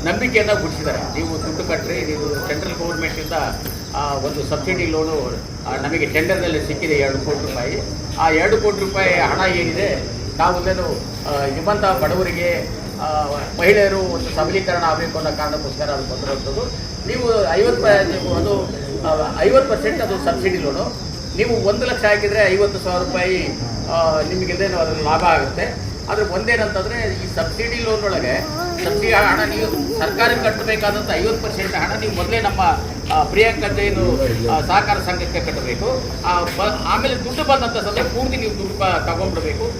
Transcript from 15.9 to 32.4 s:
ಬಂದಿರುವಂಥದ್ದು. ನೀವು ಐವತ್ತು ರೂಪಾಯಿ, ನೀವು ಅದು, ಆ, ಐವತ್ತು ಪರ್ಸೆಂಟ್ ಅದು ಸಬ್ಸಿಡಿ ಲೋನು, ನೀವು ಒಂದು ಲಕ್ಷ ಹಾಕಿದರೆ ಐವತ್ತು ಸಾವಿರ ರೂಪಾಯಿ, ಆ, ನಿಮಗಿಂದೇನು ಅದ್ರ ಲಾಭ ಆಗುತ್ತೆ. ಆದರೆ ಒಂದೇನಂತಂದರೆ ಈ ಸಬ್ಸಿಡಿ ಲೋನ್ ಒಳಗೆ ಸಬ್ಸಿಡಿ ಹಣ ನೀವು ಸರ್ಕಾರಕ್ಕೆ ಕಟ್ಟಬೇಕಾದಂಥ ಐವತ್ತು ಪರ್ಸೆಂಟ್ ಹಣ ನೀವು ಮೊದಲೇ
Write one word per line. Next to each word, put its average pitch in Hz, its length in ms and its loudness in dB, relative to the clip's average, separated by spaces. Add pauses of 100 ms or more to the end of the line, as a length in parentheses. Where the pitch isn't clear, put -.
ಬಂದಿರುವಂಥದ್ದು. 131 580 -4 (460)
ನೀವು 220 460 2
ಐವತ್ತು 214 220 6
ರೂಪಾಯಿ, 202 320 6
ನೀವು 180 280 -2
ಅದು, 196 280 0 (440)
ಆ, 156 340 0
ಐವತ್ತು 254 280 6
ಪರ್ಸೆಂಟ್ 220 320 0
ಅದು 196 160 -2
ಸಬ್ಸಿಡಿ 185 400 0
ಲೋನು, 135 260 -2 (540)
ನೀವು 220 320 2
ಒಂದು 240 160 2
ಲಕ್ಷ 247 200 -2
ಹಾಕಿದರೆ 202 460 4
ಐವತ್ತು 202 280 2
ಸಾವಿರ 180 280 0
ರೂಪಾಯಿ, 180 400 0 (440)
ಆ, 160 300 4
ನಿಮಗಿಂದೇನು 185 560 0
ಅದ್ರ 156 260 0
ಲಾಭ 156 200 4
ಆಗುತ್ತೆ. 165 640 2 (240)
ಆದರೆ 208 140 2
ಒಂದೇನಂತಂದರೆ 220 1000 0
ಈ 180 40 -6
ಸಬ್ಸಿಡಿ 233 560 -2
ಲೋನ್ 214 200 0
ಒಳಗೆ 156 640 -2 (160)
ಸಬ್ಸಿಡಿ - 300 2
ಹಣ - 360 4
ನೀವು - 500 -2
ಸರ್ಕಾರಕ್ಕೆ 226 440 2
ಕಟ್ಟಬೇಕಾದಂಥ 208 680 0
ಐವತ್ತು 220 300 0
ಪರ್ಸೆಂಟ್ 185 320 -4
ಹಣ 190 240 -2
ನೀವು 214 160 -2
ಮೊದಲೇ 226 260 0